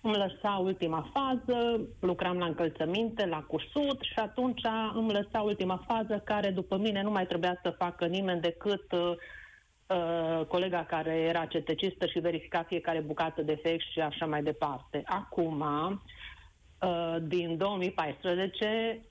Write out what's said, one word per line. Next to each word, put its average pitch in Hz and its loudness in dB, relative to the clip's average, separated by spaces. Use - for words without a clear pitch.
îmi 214 2
lăsa 202 0
ultima 180 0
fază, 240 2
lucram 180 2
la 175 2
încălțăminte, 180 0
la 156 -2
cusut 277 -2
și - -4
atunci 240 0
îmi 226 2
lăsa 202 0
ultima 190 0
fază, 220 0
care 208 2
după 190 -2
mine 202 0
nu 208 0
mai 190 2
trebuia 180 0
să 175 0
facă 175 -2
nimeni 180 2
decât, 175 -2
uh, 175 2
uh, 165 2
colega 180 0
care 160 -2
era 165 2
cetecistă 165 0
și - 0
verifica 170 0
fiecare 165 -2
bucată 160 -2
de 151 0
fex 165 0
și - -2
așa 156 0
mai 151 0
departe. 147 -2
Acum, 170 0
uh, 170 2
din 165 0
două 196 2
mii 180 0
paisprezece 190 0